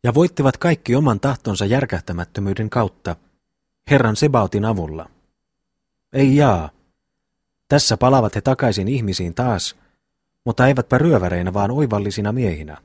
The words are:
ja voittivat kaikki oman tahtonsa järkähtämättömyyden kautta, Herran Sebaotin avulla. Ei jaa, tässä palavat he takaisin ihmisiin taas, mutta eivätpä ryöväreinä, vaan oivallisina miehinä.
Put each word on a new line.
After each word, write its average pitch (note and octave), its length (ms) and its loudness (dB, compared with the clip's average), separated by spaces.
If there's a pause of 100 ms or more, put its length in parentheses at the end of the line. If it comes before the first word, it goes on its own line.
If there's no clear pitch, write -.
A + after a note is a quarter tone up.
ja A#2+ 100 2
voittivat D3 440 2
kaikki D3+ 380 0
oman C3 240 2
tahtonsa G#2+ 460 -4
järkähtämättömyyden G2 1040 -4
kautta, F#2+ 460 -4 (760)
Herran A#2 240 4
Sebaotin G#2+ 500 0
avulla. D#2+ 440 -6 (1040)
Ei C3+ 220 4
jaa, G2+ 340 4 (1000)
tässä C#3 300 2
palavat B2+ 380 2
he G#2+ 60 -4
takaisin G#2+ 460 0
ihmisiin G2 460 -4
taas, A#2 420 -4 (720)
mutta B2 220 2
eivätpä C3+ 300 2
ryöväreinä, F#2 560 0
vaan G2+ 180 0
oivallisina G#2+ 600 -2
miehinä. D#2 540 -4